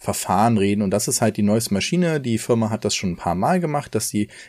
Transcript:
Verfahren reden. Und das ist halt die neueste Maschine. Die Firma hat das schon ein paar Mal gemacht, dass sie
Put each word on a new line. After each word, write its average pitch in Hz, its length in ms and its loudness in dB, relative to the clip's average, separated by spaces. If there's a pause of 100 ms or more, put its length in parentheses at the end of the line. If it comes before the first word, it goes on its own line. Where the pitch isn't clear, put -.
Verfahren 107 560 2
reden. 101 240 2
Und 98 100 0
das 104 180 0
ist 123 100 0
halt 110 160 2
die 110 80 -2
neueste 107 300 2
Maschine. 160 480 0
Die 120 160 0
Firma 113 320 0
hat 107 160 -4
das 101 100 0
schon 92 160 -4
ein 85 60 -6
paar 85 180 -2
Mal 143 240 0
gemacht, 147 360 -4
dass 107 120 -2
sie 104 220 -2 (200)